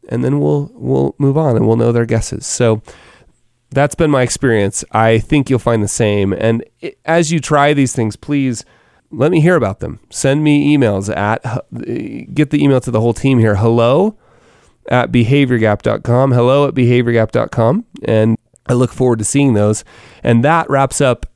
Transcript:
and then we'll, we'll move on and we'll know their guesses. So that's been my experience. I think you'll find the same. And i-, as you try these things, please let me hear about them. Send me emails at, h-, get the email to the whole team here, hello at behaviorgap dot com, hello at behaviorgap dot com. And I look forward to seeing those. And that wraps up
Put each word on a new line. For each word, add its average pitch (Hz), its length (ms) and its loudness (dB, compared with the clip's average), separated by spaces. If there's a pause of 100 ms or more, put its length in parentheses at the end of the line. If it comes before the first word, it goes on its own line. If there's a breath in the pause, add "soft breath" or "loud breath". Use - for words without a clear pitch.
and 120 140 -4
then 139 160 0
we'll, 147 360 -2
we'll 135 420 -2
move 139 200 0
on 151 180 0
and 110 100 0
we'll 113 120 2
know 117 140 2
their 117 140 0
guesses. 113 400 -4
So 110 380 0 (880 loud breath)
that's 139 240 -2
been 156 160 0
my 135 100 2
experience. 113 720 -2
I 113 280 2
think 139 300 0
you'll 131 80 2
find 113 240 0
the 101 60 -2
same. 104 440 0
And 113 320 -2 (200)
i-, - 100 -10 (100)
as 165 280 0
you 170 80 0
try 147 340 2
these 139 200 0
things, 110 220 -2
please 135 480 -4 (460 soft breath)
let 139 220 0
me 165 100 2
hear 175 140 4
about 104 240 -2
them. - 200 -10 (120)
Send 139 320 0
me 147 340 2
emails 104 380 0
at, 104 280 -2
h-, 117 920 -10
get 147 180 0
the 147 120 0
email 139 180 2
to 123 100 -8
the 110 100 0
whole 117 120 0
team 135 260 0
here, 110 160 2
hello 117 640 2 (680 soft breath)
at 123 240 0
behaviorgap 120 680 2
dot 110 220 -4
com, 127 280 2
hello 127 360 2
at - 80 -6
behaviorgap 120 560 0
dot 117 180 -2
com. 127 360 0 (180)
And 110 340 0 (300)
I 127 60 0
look 123 180 0
forward 123 280 0
to 104 60 -6
seeing 139 280 2
those. 104 300 0 (400 loud breath)
And 117 200 2
that 160 260 0
wraps 135 300 0
up 127 360 0